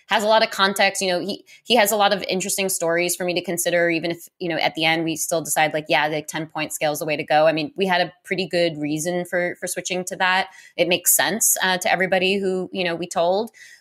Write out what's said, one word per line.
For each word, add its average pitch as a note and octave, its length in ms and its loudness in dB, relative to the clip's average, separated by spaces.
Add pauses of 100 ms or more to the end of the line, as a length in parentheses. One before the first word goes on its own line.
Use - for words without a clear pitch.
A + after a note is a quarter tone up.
has G#3 140 2
a G#3 40 0
lot A3 160 6
of A3 80 2
context. G3 500 0
You F#3+ 80 0
know, F3+ 120 0
he, F#3+ 240 -8 (200)
he A3+ 120 2
has G#3 160 4
a A3 40 2
lot G3+ 160 4
of F#3+ 160 0
interesting F#3+ 400 -2
stories E3+ 480 0
for F#3 80 -4
me F3+ 100 0
to F3 80 -2
consider, E3+ 460 0
even E3 220 -2
if, E3+ 180 -10 (100)
you F3+ 100 -6
know, D#3+ 80 -4
at - 180 0
the D#3+ 100 -2
end E3 200 2
we D#3+ 120 -2
still E3 240 -2
decide, D3+ 320 0
like, D#3 160 -4
yeah, D3+ 200 2
the D3+ 120 -4
ten D#3 260 -8
point D#3 280 -8
scale D3+ 180 -2
is D3 60 -6
the D#3+ 80 -6
way D3+ 100 -2
to D3 80 -4
go. D#3 220 4
I D#3+ 60 6
mean, D3+ 240 -4
we F#3+ 100 0
had F3+ 160 2
a E3 100 -4 (120)
pretty F#3 220 -4
good E3+ 320 0
reason D#3 460 -2
for, F3 340 -2
for F#3+ 80 -8
switching F3+ 380 -6
to F3+ 120 -10
that. F#3 320 0 (280)
It E3 120 2
makes F3 280 2
sense, E3 460 2
uh, F#3 160 2
to - 120 0
everybody F#3 460 2
who, F#3 360 -2
you F#3+ 120 -2
know, E3+ 100 -2
we E3+ 120 -6
told. F#3 400 0 (340)